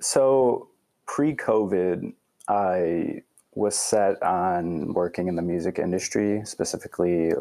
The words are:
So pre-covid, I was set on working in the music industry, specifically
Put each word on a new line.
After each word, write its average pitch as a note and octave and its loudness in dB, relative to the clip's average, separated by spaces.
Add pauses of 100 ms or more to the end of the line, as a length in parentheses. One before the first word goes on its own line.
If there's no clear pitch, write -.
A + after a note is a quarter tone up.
So C3+ 4 (380)
pre-covid, G2 0 (340)
I F2+ 0 (340)
was G#2 0
set G2+ 0
on F2 -2
working F2+ -2
in E2+ -2
the E2 -2
music F2 -2
industry, G#2 -2
specifically E2+ -2